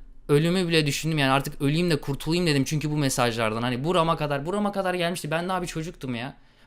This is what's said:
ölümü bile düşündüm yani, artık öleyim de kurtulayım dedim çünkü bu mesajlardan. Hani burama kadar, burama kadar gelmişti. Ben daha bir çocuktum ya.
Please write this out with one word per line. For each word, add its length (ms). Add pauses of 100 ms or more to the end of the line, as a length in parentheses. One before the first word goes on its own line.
(300)
ölümü 380
bile 180
düşündüm 320
yani, 140
artık 300
öleyim 300
de 100
kurtulayım 460
dedim 160
çünkü 280
bu 60
mesajlardan. 640
Hani 220
burama 340
kadar, 280
burama 260
kadar 220
gelmişti. 380
Ben 180
daha 120
bir 60
çocuktum 480
ya. 220 (300)